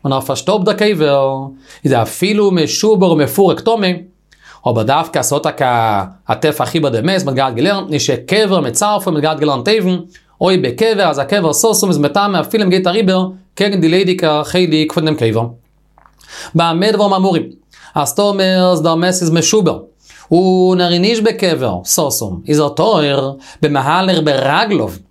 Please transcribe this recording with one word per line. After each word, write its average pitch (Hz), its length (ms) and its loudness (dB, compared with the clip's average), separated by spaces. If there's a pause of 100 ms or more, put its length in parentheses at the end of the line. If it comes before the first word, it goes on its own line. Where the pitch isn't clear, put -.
און 135 100 0
ער 135 80 0
פארשטארב 180 420 -2
דער 208 120 0
קבר, 147 640 0 (480)
איז 135 80 2
ער 117 80 2
אפילו 202 500 0
משובע 185 560 2
ומפורק 165 520 2
טומאה. 214 320 0 (760)
אבער 113 160 0
דווקא 147 360 0
עס 131 140 -2
האט 143 280 -2
א, 113 420 0 (240)
א 110 60 0
טפח 147 420 -2
איבער 143 160 0
דעם 113 140 -2
מת, 185 200 0
מען 131 140 -2
האט 131 140 0
געלערנט, 160 360 -2
נישט 143 240 -2
א - 20 0 (120)
קבר 196 320 2
מיט 131 140 -4
צרפות, 202 400 -2
מען 151 120 0
האט 156 140 -2
געלערנט 139 280 -2
אבן, 185 300 0 (440)
אוי 185 160 2
בקבר, 208 520 0
אז 139 100 -2
א 139 40 -2
קבר 170 300 0
סוסום 214 360 0
איז 156 80 0
מטמא, 180 420 0
אפילו 214 240 -2
אם 185 60 2
גייט 185 180 2
אריבער, 185 400 0 (280)
קעגן 196 260 0
די 160 60 2
ליידיקער 170 560 0
חלק 156 500 0
פון 160 120 -2
דעם 156 100 0
קבר. 113 280 0 (1120)
ביי 165 180 2
מות 202 200 0
דברים 202 200 2
אמורים, 185 300 0 (520)
אז 143 200 -2
טומאה 190 560 2
איז 160 100 2
דער 165 140 2
מת 170 120 0
איז 180 220 0
משובע, 165 440 2 (580)
און 185 500 4
ער 175 120 0
איז 175 80 2
נישט 220 220 0
בקבר, 165 520 0 (100)
סוסום, 110 640 -4
איז 151 120 2
ער 147 100 2
תורה, 147 640 0 (300)
במהלך 156 640 0
ברגליו. 143 680 0 (220)